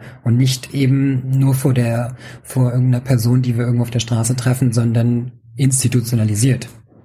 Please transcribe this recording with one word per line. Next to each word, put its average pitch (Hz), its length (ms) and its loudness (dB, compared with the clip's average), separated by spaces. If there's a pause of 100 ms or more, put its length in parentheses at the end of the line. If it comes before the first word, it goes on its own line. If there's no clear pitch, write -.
(220)
und 117 140 2
nicht 131 380 0
eben 135 560 0
nur 135 240 2
vor 135 180 0
der, 120 440 -2 (260)
vor 123 300 0
irgendeiner 127 300 2
Person, 123 380 2
die 120 160 -2
wir 120 80 -2
irgendwo 120 200 0
auf - 60 -6
der 120 100 -2
Straße 117 360 -2
treffen, 127 360 0
sondern 117 600 0 (240)
institutionalisiert. 123 1120 0 (360)